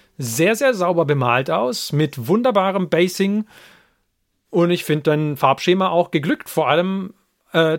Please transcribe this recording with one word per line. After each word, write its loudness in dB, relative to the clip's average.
sehr, 0
sehr 0
sauber 0
bemalt 0
aus, -4
mit -2
wunderbarem 0
Basing. 0
Und 2
ich -2
find -2
dein 0
Farbschema 0
auch 0
geglückt. -4
Vor -2
allem, -2
äh, 0